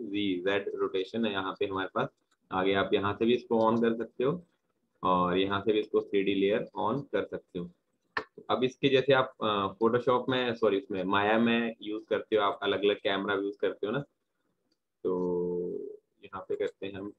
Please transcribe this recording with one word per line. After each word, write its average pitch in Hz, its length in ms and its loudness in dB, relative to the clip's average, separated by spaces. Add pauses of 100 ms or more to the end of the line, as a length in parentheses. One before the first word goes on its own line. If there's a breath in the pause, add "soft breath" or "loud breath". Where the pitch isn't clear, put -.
Z, 101 340 -2
Z 98 360 -2
rotation 98 500 -2
है 104 60 -2
यहाँ 95 280 -4
पे 101 60 0
हमारे 95 280 -4
पास। 117 140 -2 (420)
आगे 95 240 2
आप 95 200 0
यहाँ 101 200 0
से 113 120 -2
भी 120 80 4
इसको 117 280 0
on 113 200 4
कर 113 140 2
सकते 117 280 -4
हो 170 180 0 (600)
और 90 360 2
यहाँ 98 220 0
से 107 120 2
भी 107 80 2
इसको 107 220 0
three 101 200 0
D 98 140 0
layer 101 300 2 (140)
on 113 220 -2 (100)
कर 98 120 0
सकते - 340 -10
हो। 87 120 -8 (800)
अब 113 140 0
इसके 131 240 0
जैसे 131 240 4
आप, 131 200 2 (100)
अ, 110 40 0 (320)
Photoshop 120 500 2
में, 127 260 0
sorry, 107 240 2
उसमें 95 280 -4
Maya 101 320 2
में 117 440 2
यूज़ 107 240 -8
करते 104 300 0
हो, 104 60 4
आप 98 200 0
अलग-अलग 101 360 2
camera 101 380 -2
use 101 220 -2
करते 98 280 -2
हो 107 60 -2
ना, 135 80 -2 (1040)
तो 87 920 -4 (260)
यहाँ 98 180 -12
पे - 140 -6
करते 98 300 -6
हैं 98 80 -10
हम, 98 240 -10